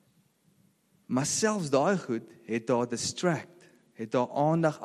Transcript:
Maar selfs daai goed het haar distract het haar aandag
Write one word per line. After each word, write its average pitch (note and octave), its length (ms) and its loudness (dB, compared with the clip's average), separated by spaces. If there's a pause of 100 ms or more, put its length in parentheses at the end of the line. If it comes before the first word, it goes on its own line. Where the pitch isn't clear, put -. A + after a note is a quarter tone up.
(1080)
Maar B2+ 180 0
selfs G#3 440 0
daai D3 280 4
goed A#2+ 300 -4 (180)
het A2+ 240 -4
haar A#2+ 180 2
distract - 680 -4 (420)
het A2+ 160 -6
haar B2 180 2
aandag D#3 540 2